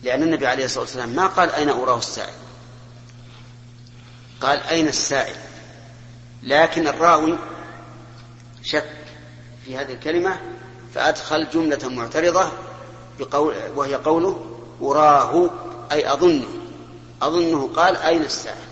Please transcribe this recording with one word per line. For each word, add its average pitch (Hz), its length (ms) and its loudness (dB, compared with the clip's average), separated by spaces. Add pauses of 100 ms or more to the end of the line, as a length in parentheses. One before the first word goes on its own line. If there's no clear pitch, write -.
لأن 127 200 0
النبي 147 240 2
عليه 131 180 0
الصلاة 123 180 -4
والسلام 123 260 -8
ما 170 180 0
قال: 180 220 2
"أين 147 200 0
أراه 123 280 2
السائل؟" - 360 -8 (2000)
قال: 139 220 2
"أين 160 240 2
السائل؟" - 480 -2 (1080)
لكن 156 440 4
الراوي 160 500 4 (1300)
شك - 400 -4 (600)
في 131 120 -10
هذه 135 160 -8
الكلمة، 170 460 0 (540)
فأدخل 156 560 0
جملة 147 400 0
معترضة 156 600 2 (680)
بقول، 143 360 0 (200)
وهي 139 200 0
قوله: 165 640 0 (220)
"أراه"، 147 680 6 (420)
أي 143 220 2
أظنه. 147 340 4 (720)
أظنه 156 540 0
قال: 175 220 4
"أين 160 240 2
السائل؟" - 360 -6 (140)